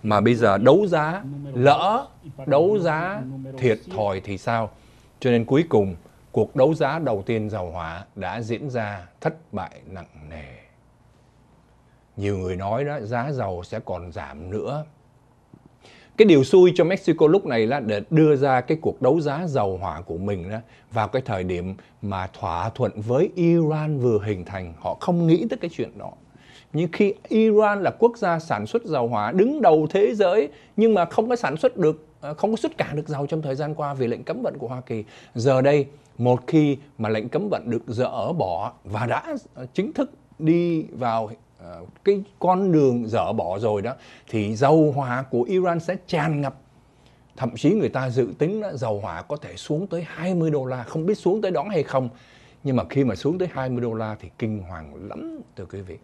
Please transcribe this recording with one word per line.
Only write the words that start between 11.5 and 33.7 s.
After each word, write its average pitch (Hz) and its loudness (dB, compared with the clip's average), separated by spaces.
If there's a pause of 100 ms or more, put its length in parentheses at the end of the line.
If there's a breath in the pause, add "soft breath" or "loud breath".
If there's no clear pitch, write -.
Nhiều 101 -2
người 92 -4
nói 104 -4
đó, 147 -6
giá 120 -4
dầu 98 -6
sẽ 107 -10
còn 90 -8
giảm 76 -12
nữa. 123 -6 (1300 soft breath)
Cái 220 10
điều 151 8
xui 180 8
cho 180 4
Mexico 165 2
lúc 190 4
này 113 2
là 139 0
để 104 -2
đưa 156 6
ra 131 2
cái 156 -2
cuộc - -4
đấu 139 4
giá 147 -4
dầu 107 -2
hỏa 85 -6
của 85 -10
mình 95 -6
đó, 107 -8 (340 soft breath)
vào 110 -2
cái 123 -2
thời 95 -4
điểm 90 -4 (260 loud breath)
mà 95 -6
thỏa 87 -6
thuận 113 -4
với 123 0
Iran 156 0
vừa 120 4
hình 95 -4
thành. 92 -10
Họ 90 -6
không 170 2
nghĩ 165 4
tới 262 -4
cái 170 -6
chuyện - -6
đó. 95 -12 (640 loud breath)
Nhưng 165 -2
khi 202 2 (140)
Iran 214 4
là 151 2
quốc 233 4
gia 170 0
sản 107 -4
xuất 123 -2
dầu 135 0
hỏa 110 0
đứng 240 4
đầu 156 6
thế 214 2
giới, 202 2 (280 loud breath)
nhưng 220 6
mà 175 4
không 220 0
có 247 2
sản 214 -4
xuất 247 0
được, 160 0 (140)
ờ, 147 -10
không 202 0
có 226 0
xuất - -4
cảng 139 -4
được 147 -6
dầu 143 -4
trong 160 -4
thời 135 -4
gian 147 -4